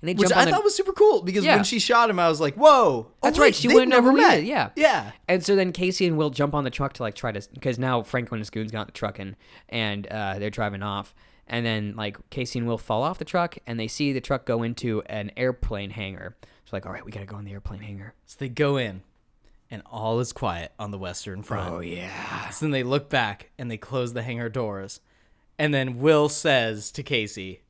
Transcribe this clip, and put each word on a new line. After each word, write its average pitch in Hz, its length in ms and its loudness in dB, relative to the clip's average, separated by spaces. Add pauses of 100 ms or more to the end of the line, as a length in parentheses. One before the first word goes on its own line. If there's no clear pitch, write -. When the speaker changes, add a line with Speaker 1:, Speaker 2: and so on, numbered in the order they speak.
Speaker 1:
And 156 80 -6
they 185 60 -2
Speaker 2:
Which 190 140 4
Speaker 1:
jump - 80 4
on - 40 6
Speaker 2:
I 269 40 8
Speaker 1:
the 320 60 4
Speaker 2:
thought 415 140 2
was 415 100 4
super 392 180 -2
cool, 415 280 6
because 185 240 0
Speaker 1:
Yeah. 302 100 6
Speaker 2:
when 208 80 4
she 220 160 -2
shot 233 300 4
him, 185 100 0
I 170 80 4
was 160 140 2
like, 143 140 0
"Whoa, 220 520 6
oh, - 140 -20
Speaker 1:
That's - 180 2
Speaker 2:
wait, 294 60 8
Speaker 1:
right, 202 100 6
she - 120 0
Speaker 2:
they've 294 80 6
Speaker 1:
wouldn't 254 160 8
know 254 60 8
Speaker 2:
never 247 140 8
Speaker 1:
who 277 60 6
he - 60 6
Speaker 2:
met." 240 160 6
Speaker 1:
is, 156 60 -4
yeah. 214 300 0
Speaker 2:
Yeah. 202 360 2 (180)
Speaker 1:
And 180 160 2
so 202 100 4
then 185 160 2
Casey 185 360 0
and 160 100 2
Will 151 140 2
jump 143 240 0
on 143 100 0
the 127 60 -2
truck 139 220 -4
to, 127 100 -8
like, 107 120 -6
try 117 160 -6
to, 101 100 -6 (200)
'cause 123 180 -2
now 127 240 0
Franco 120 320 -4
and 110 60 -4
his 104 80 -10
goons 110 220 -6
got 110 100 -6
in 104 60 -8
the - 60 -20
truck 104 260 -8
and, 98 160 -12 (340)
and, 104 380 -4
uh, 101 320 -6
they're 104 100 -4
driving 101 340 -6
off. 101 300 -6 (340)
And 117 160 -4
then, 107 320 -2
like, 104 220 -8 (140)
Casey 127 260 -6
and 117 100 -4
Will 113 120 -2
fall 113 240 -2
off 175 160 -4
the 160 60 -8
truck, 175 420 -4
and 117 120 -8
they 110 80 -6
see 143 240 -2
the 131 100 -2
truck 131 260 -4
go 117 160 0
into 117 420 -4
an 104 320 -8
airplane 113 540 -4
hangar. 95 440 -10 (280)
It's - 100 -14
like, 98 140 -8
"All 92 40 -10
right, 92 140 -12
we 104 60 -16
gotta 98 160 -12
go 101 100 -14
in 104 80 -12
the 98 60 -14
airplane 101 300 -12
hangar." 101 340 -14 (100)
Speaker 2:
So - 140 -20
they 139 100 -8
go 139 280 0
in, 101 260 -4 (680)
and 107 160 -14
all 113 340 -2
is 127 140 -4
quiet 85 460 -6
on 104 100 -8
the 101 80 -10
Western 95 460 -10
Front. 95 280 -8
Speaker 1:
Oh, 87 100 -8
yeah. 87 680 -10
Speaker 2:
So - 160 -6
then 151 60 0
they 135 100 -2
look 139 300 -2
back, 113 480 -4
and 120 100 -8
they 110 80 -8
close 123 360 -6
the 120 100 -6
hangar 117 260 -6
doors. 104 520 -8 (580)
And 151 120 0
then 131 280 -2
Will 151 300 6
says 117 640 0
to 151 100 -10
Casey 101 680 -6